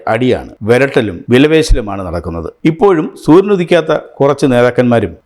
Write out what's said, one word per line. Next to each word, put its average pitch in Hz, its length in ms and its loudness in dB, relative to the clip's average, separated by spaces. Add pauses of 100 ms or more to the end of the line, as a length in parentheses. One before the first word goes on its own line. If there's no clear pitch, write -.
(120)
അടിയാണ്, 117 400 -2 (160)
വിരട്ടലും 120 480 0 (160)
വിലപേശലുമാണ് 131 720 2
നടക്കുന്നത്. 85 400 -8 (240)
ഇപ്പോഴും 175 360 0 (160)
സൂര്യനുദിക്കാത്ത 175 720 2 (260)
കുറച്ച് 139 340 0
നേതാക്കന്മാരും 120 600 0 (140)